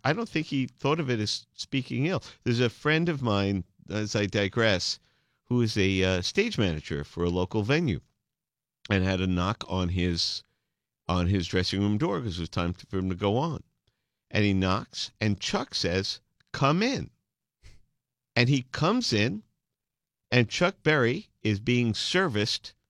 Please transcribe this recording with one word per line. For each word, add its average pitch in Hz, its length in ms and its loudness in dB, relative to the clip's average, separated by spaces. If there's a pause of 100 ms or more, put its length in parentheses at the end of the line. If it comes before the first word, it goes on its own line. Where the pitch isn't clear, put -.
I 139 100 2
don't 226 160 -6
think 160 160 -4
he 135 220 -2
thought 147 320 -2
of 139 100 -4
it 120 100 0
as - 360 -6
speaking 127 500 -4
ill. 180 160 -2 (220)
There's 120 160 0
a 123 100 4
friend 160 400 0
of 139 140 -4
mine, 101 400 2 (260)
as 107 260 -4
I 104 120 2
digress, 104 720 0 (460)
who 123 160 0
is 110 140 0
a, 95 280 2
uh, 92 180 2
stage 208 380 -2
manager 78 440 -2
for 87 200 -6
a 87 80 2
local 92 320 -2
venue 135 360 0 (920)
and 95 120 2
had 95 180 0
a 92 60 0
knock 90 400 0
on 90 220 -2
his, 87 540 -2 (640)
on 90 200 2
his 95 200 2
dressing 92 340 0
room 104 160 2
door 180 240 -2
'cause 92 160 -6
it 87 40 -4
was 82 80 -6
time 87 260 -2
to, - 100 -20
for 95 140 -6
him 92 100 -2
to 90 60 -4
go 104 220 0
on. 87 260 -4 (680)
And 104 160 2
he 101 80 4
knocks, 95 560 0 (100)
and 104 200 0
Chuck - 340 -4
says, 95 460 -2 (320)
"Come 156 320 2
in." 254 260 -4 (1300)
And 120 140 4
he 139 220 2
comes 226 400 0
in, 151 300 2 (920)
and 120 180 4
Chuck 185 340 0
Berry 151 460 2 (120)
is 107 180 0
being 120 360 2
serviced, - 800 -2 (160)